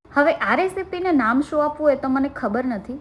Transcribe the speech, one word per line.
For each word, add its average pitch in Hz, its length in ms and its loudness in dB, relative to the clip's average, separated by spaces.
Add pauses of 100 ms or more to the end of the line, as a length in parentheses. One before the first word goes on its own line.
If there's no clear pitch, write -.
(140)
હવે 285 200 4
આ 214 220 -2
રેસિપીને 370 560 -2
નામ 254 300 2
શું 294 240 0
આપવું 302 260 2
એ 262 40 4
તો 262 140 -4
મને 269 200 0
ખબર 247 360 -4
નથી. 247 360 -6